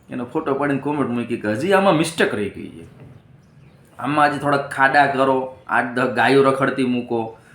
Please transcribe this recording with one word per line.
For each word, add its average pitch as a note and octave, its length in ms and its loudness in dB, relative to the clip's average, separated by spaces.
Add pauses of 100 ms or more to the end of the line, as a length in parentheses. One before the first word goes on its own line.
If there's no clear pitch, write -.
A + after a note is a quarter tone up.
એનો B2 160 -8
ફોટો D3 280 -4
પાડીને C#3 260 -2
કોમેન્ટ C#3+ 300 -2
મૂકી A#2 280 -4
કે G#2+ 100 -6
હજી C3+ 260 0
આમાં F#3+ 240 4
મિસ્ટેક E3+ 380 0
રહી G2+ 140 -4
ગઈ - 200 -14
છે. E2 180 -20 (1120)
આમાં D3 260 2
હજી C#3+ 140 0
થોડાક C#3+ 320 -2
ખાડા C#3 340 4
કરો, C3 500 0 (120)
આઠ A#2+ 180 0
દસ B2 180 -2
ગાયો B2 400 4
રખડતી C3+ 420 0
મૂકો, A#2+ 520 -4 (180)